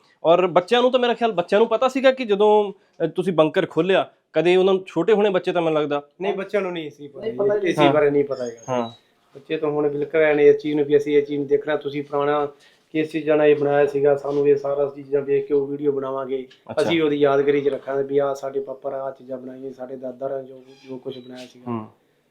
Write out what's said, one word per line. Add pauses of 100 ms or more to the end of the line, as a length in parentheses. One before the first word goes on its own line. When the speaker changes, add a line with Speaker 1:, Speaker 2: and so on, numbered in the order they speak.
(240)
Speaker 1:
ਔਰ
ਬੱਚਿਆਂ
ਨੂੰ
ਤਾਂ
ਮੇਰਾ
ਖਿਆਲ,
ਬੱਚਿਆਂ
ਨੂੰ
ਪਤਾ
ਸੀਗਾ
ਕਿ
ਜਦੋਂ, (300)
ਅ,
ਤੁਸੀਂ
ਬੰਕਰ
ਖੋਲ੍ਹਿਆ, (220)
ਕਦੇ
ਉਹਨਾਂ
ਨੂੰ,
ਛੋਟੇ
ਹੋਣੇ
ਬੱਚੇ
ਤਾਂ
ਮੈਨੂੰ
ਲੱਗਦਾ। (180)
Speaker 2:
ਨਹੀਂ,
ਬੱਚਿਆਂ
ਨੂੰ
ਨਹੀਂ
ਸੀ
ਪਤਾ
Speaker 3:
ਨਹੀਂ
ਪਤਾ
Speaker 2:
ਜੀ,
Speaker 3:
ਜੀ।
Speaker 2:
ਇਸੇ
Speaker 1:
ਹਾਂ।
Speaker 2:
ਬਾਰੇ
ਨਹੀਂ
ਪਤਾ
ਹੈਗਾ।
Speaker 1:
ਹਾਂ। (460)
Speaker 2:
ਬੱਚੇ
ਤਾਂ
ਹੁਣ
ਬਿਲਕੁਲ
ਐ
ਨੇ
ਇਸ
ਚੀਜ਼
ਨੂੰ
ਵੀ
ਅਸੀਂ
ਇਹ
ਚੀਜ਼
ਨੂੰ
ਦੇਖਣਾ,
ਤੁਸੀਂ
ਪੁਰਾਣਾ (460)
ਕਿਸ
ਚੀਜ਼
ਨਾਲ
ਇਹ
ਬਣਾਇਆ
ਸੀਗਾ,
ਸਾਨੂੰ
ਇਹ
ਸਾਰਾ
ਚੀਜ਼ਾਂ
ਵੇਖ
ਕੇ
ਉਹ
ਵੀਡੀਓ
ਬਣਾਵਾਂਗੇ, (220)
Speaker 1:
ਅੱਛਾ।
Speaker 2:
ਅਸੀਂ
ਉਹਦੀ
ਯਾਦਗਾਰੀ
'ਚ
ਰੱਖਾਂਗੇ
ਵੀ
ਆਹ
ਸਾਡੇ
ਪਾਪਾ
ਨੇ
ਆਹ
ਚੀਜ਼ਾਂ
ਬਣਾਈਆਂ,
ਸਾਡੇ
ਦਾਦਾ
ਨੇ
ਜੋ, (260)
ਜੋ
ਕੁਛ
ਬਣਾਇਆ
ਸੀਗਾ।
Speaker 1:
ਹੂੰ। (460)